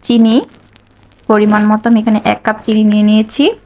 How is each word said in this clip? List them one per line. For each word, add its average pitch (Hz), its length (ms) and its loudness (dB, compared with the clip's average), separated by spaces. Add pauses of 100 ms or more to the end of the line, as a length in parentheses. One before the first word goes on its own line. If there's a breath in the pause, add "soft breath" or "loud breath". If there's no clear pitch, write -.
চিনি 226 300 2 (920)
পরিমাণ 214 420 2
মতো। 220 200 -2
আমি 226 120 2
এখানে 214 180 -2 (120)
এক 208 140 -4
কাপ 214 180 -4
চিনি 214 260 0
নিয়ে 208 200 0
নিয়েছি। 220 340 0 (220)